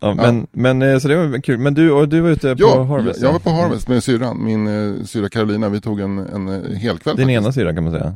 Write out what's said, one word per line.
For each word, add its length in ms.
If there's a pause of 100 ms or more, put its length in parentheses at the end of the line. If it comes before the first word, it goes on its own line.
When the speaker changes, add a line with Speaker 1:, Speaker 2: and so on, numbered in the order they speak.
Speaker 1:
Ja. 120
Speaker 2:
men, 380
men, 300
eh, 180
så 80
det 200
var 140
kul. 180
Men 140
du, 180
och 180
du 120
var 80
ute 260
på 60
Speaker 1:
Ja, 220
Speaker 2:
Harvest, 380
Speaker 1:
jag 80
Speaker 2:
ja? 20
Speaker 1:
var 80
på 100
Harvest 380
med 160
syrran. 420
Min, 220
eh, 360
syra 260
Carolina, 400
vi 120
tog 180
en, 180
en, 300
eh, 300
helkväll 380
Speaker 2:
Din 100
Speaker 1:
faktiskt. 180
Speaker 2:
ena 80
syra, 220
kan 100
man 100
säga. 220